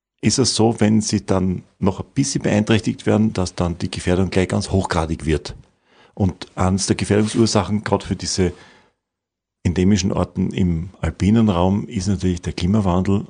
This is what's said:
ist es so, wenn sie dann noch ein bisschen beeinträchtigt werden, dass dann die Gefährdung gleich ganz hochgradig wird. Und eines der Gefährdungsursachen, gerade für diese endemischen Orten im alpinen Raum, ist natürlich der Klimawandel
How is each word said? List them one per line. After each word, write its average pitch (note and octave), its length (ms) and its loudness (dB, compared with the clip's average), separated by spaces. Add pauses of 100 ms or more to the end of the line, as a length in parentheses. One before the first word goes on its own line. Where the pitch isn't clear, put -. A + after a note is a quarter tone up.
(220)
ist - 160 0
es B2 180 0
so, A2 240 2
wenn G#2+ 220 4
sie G#2 240 -2
dann F#2 380 -2 (160)
noch F#2+ 200 0
ein - 140 -10
bisschen - 300 -2
beeinträchtigt G#2+ 600 0
werden, G#2+ 280 2
dass F#2 220 -4
dann E2+ 220 -2
die - 140 -6
Gefährdung F2+ 380 0
gleich F#2 200 0
ganz G#2 200 -4
hochgradig E2 560 -2
wird. D2+ 300 -2 (580)
Und - 420 -2
eines F#2+ 300 0
der A2 100 2
Gefährdungsursachen, G#2+ 880 0
gerade G2 220 0
für G2 100 -4
diese F2+ 380 -2 (1080)
endemischen F#2 480 2
Orten F#2 400 -2
im F2+ 380 -2 (120)
alpinen G#2+ 480 2
Raum, F#2+ 380 2
ist F#2 200 -6
natürlich F2+ 340 -2
der E2 120 -6
Klimawandel F#2+ 760 0